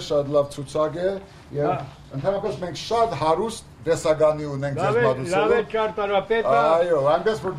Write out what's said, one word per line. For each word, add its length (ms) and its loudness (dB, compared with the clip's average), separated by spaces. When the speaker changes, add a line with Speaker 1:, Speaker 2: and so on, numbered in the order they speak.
Speaker 1:
շատ 300 0
լավ 180 2
ցուցակ 480 -4
է, 80 0
և 160 -2
Speaker 2:
Հա։ 80 0
Speaker 1:
ընդհանրապես 460 -2
մենք 180 -8
շատ 420 0
հարուստ 480 -2
տեսականի 640 2
ունենք 320 -4
ձեզ 80 -2
Speaker 2:
Լավ 100 2
է, 80 2
Speaker 1:
մատուցելու։ 280 0
Speaker 2:
լավ 200 2
է, 80 4
չար 240 0
տարվա 320 0
պետք 200 0
է։ 140 4
Speaker 1:
Այո, 380 4
այնպես 300 0
որ 160 -4